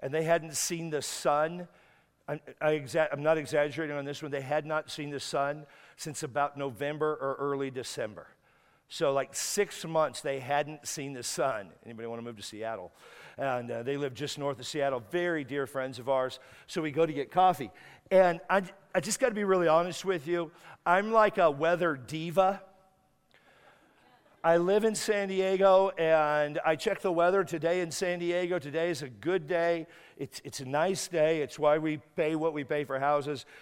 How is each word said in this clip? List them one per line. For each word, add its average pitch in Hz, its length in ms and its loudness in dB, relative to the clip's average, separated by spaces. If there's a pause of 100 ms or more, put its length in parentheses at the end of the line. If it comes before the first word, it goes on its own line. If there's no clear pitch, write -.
And 139 120 -6
they 160 80 0
hadn't 160 340 0
seen 165 360 -4
the 143 100 -2
sun. 160 680 0 (600)
I'm, 151 120 -6 (220)
I 156 120 4
exa-, 151 380 0
I'm 143 120 -4
not 160 160 4
exaggerating 147 560 -2
on 143 100 -6
this 143 160 -10
one. 151 80 -10
They 139 120 -4
had 147 260 -2
not 156 240 -4
seen 147 180 -8
the 143 100 -8
sun 147 460 -4 (320)
since - 240 -10
about 143 360 -2
November 143 640 -4
or 135 200 -4
early 139 320 -4
December. 117 560 -8 (600)
So, 151 240 0
like, 135 220 -2
six - 500 -4
months 156 380 0
they 139 180 -4
hadn't 143 480 -2
seen 139 260 -8
the 123 100 -10
sun. 117 480 -2 (120)
Anybody 117 220 -12
wanna 117 160 -8
move 120 160 -12
to 98 60 -16
Seattle? 107 480 -10 (480)
And, 123 320 -4
uh, 117 100 -6
they 139 160 -4
live 139 160 -6
just 139 240 -8
north 139 220 -4
of 123 80 -12
Seattle, 139 320 -2 (100)
very 175 340 -2
dear 139 220 -4
friends 131 320 -6
of 123 100 -10
ours. 131 320 0 (280)
So 165 160 -4
we 151 80 -4
go 156 120 2
to 156 100 0
get 139 180 -6
coffee. 175 400 4 (400)
And 180 360 6
I, 196 140 4 (320)
I - 60 0
just 202 200 -2
gotta 247 140 2
be 208 120 -2
really 185 220 4
honest 170 380 2
with 170 220 -2
you. 170 240 -2 (340)
I'm 196 260 4
like 214 280 6
a 170 100 6
weather 160 460 2
diva. 165 640 0 (1800)
I 170 140 6
live 196 260 4
in 220 100 2
San 202 360 -2
Diego, 190 680 6
and 151 680 4
I 160 120 4
check 196 260 -2
the 190 100 0
weather 180 320 4
today 170 380 0
in 170 80 -4
San 180 300 -2
Diego. 175 400 0
Today 160 320 -2
is 143 100 -6
a 139 80 -8
good 147 380 -2
day. 170 400 0 (300)
It's, - 260 -10
it's - 160 -12
a 135 60 -10
nice 160 420 0
day. 160 340 2
It's - 160 -6
why 151 220 4
we 156 180 -2 (180)
pay 160 200 2
what 160 180 0
we 147 100 -4
pay 147 200 -2
for 135 160 -4
houses. 143 480 0 (140)